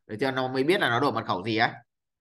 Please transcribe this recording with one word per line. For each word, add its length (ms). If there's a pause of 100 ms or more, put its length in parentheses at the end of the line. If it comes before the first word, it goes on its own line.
Được 140
chưa? 100
Nó 180
mới 160
biết 160
là 80
nó 120
đổi 120
mật 140
khẩu 180
gì 120
á. 260 (380)